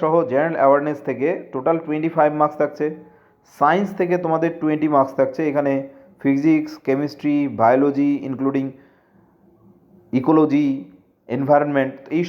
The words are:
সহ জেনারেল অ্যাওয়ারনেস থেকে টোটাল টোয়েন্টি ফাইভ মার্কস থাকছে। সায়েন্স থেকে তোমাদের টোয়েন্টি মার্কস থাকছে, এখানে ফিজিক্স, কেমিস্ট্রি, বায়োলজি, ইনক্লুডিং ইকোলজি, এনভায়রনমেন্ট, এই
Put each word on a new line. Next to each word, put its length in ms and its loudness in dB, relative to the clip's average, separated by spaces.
সহ 100 0
জেনারেল 300 0
অ্যাওয়ারনেস 380 2
থেকে 200 -2
টোটাল 220 0
টোয়েন্টি 300 -2
ফাইভ 140 4
মার্কস 220 0
থাকছে। 240 -4
সায়েন্স 300 2
থেকে 140 0
তোমাদের 260 0
টোয়েন্টি 340 0
মার্কস 260 2
থাকছে, 200 -2
এখানে 220 0
ফিজিক্স, 500 2
কেমিস্ট্রি, 500 -2
বায়োলজি, 500 4
ইনক্লুডিং 360 -2
ইকোলজি, 540 2
এনভায়রনমেন্ট, 580 2
এই 120 0